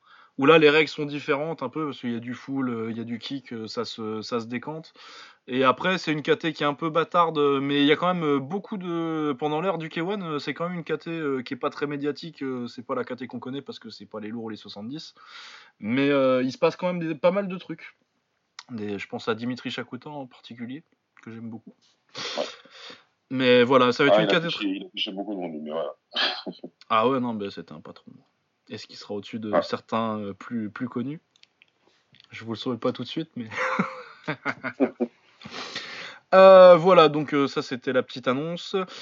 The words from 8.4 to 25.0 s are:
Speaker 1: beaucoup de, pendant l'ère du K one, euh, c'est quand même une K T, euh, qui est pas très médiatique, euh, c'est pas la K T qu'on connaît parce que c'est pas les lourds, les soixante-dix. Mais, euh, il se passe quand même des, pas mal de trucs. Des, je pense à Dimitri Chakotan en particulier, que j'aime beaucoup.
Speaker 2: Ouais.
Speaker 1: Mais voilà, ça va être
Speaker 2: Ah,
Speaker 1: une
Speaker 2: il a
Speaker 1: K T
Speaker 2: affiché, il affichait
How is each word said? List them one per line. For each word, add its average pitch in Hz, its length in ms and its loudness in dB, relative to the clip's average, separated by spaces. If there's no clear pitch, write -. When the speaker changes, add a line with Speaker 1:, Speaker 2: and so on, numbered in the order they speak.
Speaker 1:
beaucoup 185 380 -8
de, 165 640 -4
pendant 151 200 -2
l'ère 170 200 -2
du 160 100 -8
K - 80 -8
one, 190 240 -4
euh, 156 180 -6
c'est 143 140 -8
quand 170 160 -6
même 175 80 -8
une 160 60 -8
K 156 160 -6
T, - 100 -12
euh, 147 320 -4
qui 127 140 -8
est - 20 -16
pas 120 140 -4
très 147 160 -6
médiatique, 147 560 -6
euh, 123 240 -6
c'est 120 180 -16
pas 135 80 -6
la 123 100 -4
K 123 140 -10
T 127 100 -12
qu'on 120 120 -10
connaît 135 220 -10
parce - 180 -16
que 113 100 -18
c'est 104 160 -20
pas 107 140 -14
les 107 100 -12
lourds, 113 220 -10
les 104 40 -10
soixante-dix. 107 600 -14
Mais, 131 320 0
euh, 131 320 2
il 127 80 -2
se - 80 -12
passe 165 160 2
quand 180 120 -4
même 180 120 -4
des, 160 160 -6
pas - 160 2
mal 202 160 -2
de 180 100 -8
trucs. - 400 -14
Des, 104 300 -6
je - 80 -12
pense - 200 -10
à 117 60 0
Dimitri 120 380 -8
Chakotan 123 420 -12
en 139 140 -12
particulier, 123 560 -16
que 113 80 -16
j'aime 113 180 -12
beaucoup. - 260 -16
Speaker 2:
Ouais. - 80 -4
Speaker 1:
Mais 127 320 6
voilà, 123 280 6
ça 147 120 2
va 143 60 6
être 196 100 8
Speaker 2:
Ah, - 20 4
Speaker 1:
une - 80 2
Speaker 2:
il - 60 4
a - 40 4
Speaker 1:
K - 20 -8
T 170 60 -4
Speaker 2:
affiché, 107 200 -4
il 98 180 -6
affichait 101 260 -8